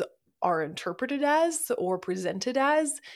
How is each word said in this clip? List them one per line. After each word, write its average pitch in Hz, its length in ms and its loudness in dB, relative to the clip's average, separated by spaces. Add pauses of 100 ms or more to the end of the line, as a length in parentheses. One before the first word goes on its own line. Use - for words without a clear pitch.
(440)
are 175 180 2
interpreted 185 600 -4
as 311 540 2
or 180 200 0
presented 185 580 -4
as 294 460 2 (140)